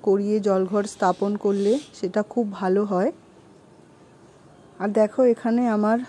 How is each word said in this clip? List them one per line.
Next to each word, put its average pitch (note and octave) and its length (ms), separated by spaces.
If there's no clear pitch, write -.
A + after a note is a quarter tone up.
করিয়ে G3+ 300
জলঘট G3 380
স্থাপন F#3+ 360
করলে G3+ 300
সেটা G3 220
খুব A#3+ 120
ভালো F#3+ 220
হয়। G3 200
আর G3+ 80
দেখো, G#3+ 220
এখানে A#3 280
আমার G#3+ 220